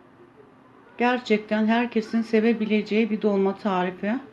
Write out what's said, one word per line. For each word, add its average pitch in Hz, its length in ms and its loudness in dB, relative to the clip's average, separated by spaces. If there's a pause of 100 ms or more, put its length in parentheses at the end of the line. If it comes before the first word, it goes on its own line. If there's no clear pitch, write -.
(960)
Gerçekten 220 680 0
herkesin 226 560 0
sevebileceği 214 880 2
bir 214 120 -4
dolma 196 340 2
tarifi. 185 600 -2 (180)